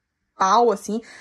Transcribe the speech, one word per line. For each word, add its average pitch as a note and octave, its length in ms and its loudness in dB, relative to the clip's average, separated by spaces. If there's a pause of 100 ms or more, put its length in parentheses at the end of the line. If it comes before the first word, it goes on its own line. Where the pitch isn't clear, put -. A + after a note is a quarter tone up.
(360)
pau, G#3+ 360 2
assim. G#3 300 -6 (200)